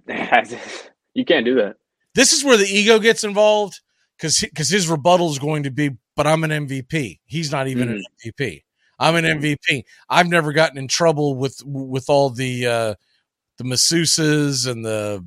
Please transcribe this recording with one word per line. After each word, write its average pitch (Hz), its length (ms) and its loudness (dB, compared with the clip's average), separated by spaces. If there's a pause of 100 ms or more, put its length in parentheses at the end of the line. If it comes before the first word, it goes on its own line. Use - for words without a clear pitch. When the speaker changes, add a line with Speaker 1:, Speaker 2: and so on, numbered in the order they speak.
Speaker 1:
<laughs> - 60 -20
that's, - 840 -2 (260)
you 127 100 -2
can't 143 200 2
do 123 120 2
that. 104 200 0 (380)
Speaker 2:
This 247 180 4
is 285 120 0
where 262 120 6
the 202 100 2
ego 208 320 4
gets 220 260 0
involved, 208 560 0 (380)
'cause 156 200 -2
he, - 100 -2
'cause 147 200 -6
his 175 200 0
rebuttal 170 420 2
is 143 100 -6
going 147 240 -2
to 139 80 -6
be, 143 180 -2 (240)
"But 151 140 0
I'm 160 160 2
an 156 80 -2
M 147 160 -4
V 131 140 -8
P." 127 420 -6
He's 156 260 -8
not 135 160 -4
even 127 220 -2
an 113 80 -4
Speaker 1:
Mm-hmm. - 20 -
Speaker 2:
M - 240 -16
V 113 140 -12
P. 98 280 -8 (340)
"I'm 156 180 2
an 165 80 2
Speaker 1:
Mm-hmm. 160 120 0
Speaker 2:
M 147 40 -8
V 147 160 -2 (100)
P. 147 180 -2 (240)
I've 170 200 2
never 165 240 2
gotten 139 260 0
in 135 100 -8
trouble 151 480 2
with, 131 280 -6
with 135 460 -6
all 139 200 4
the, 123 360 -4
uh, 113 280 0 (640)
the 123 60 -10
masseuses 147 1080 0
and 113 140 -8
the, 104 420 -4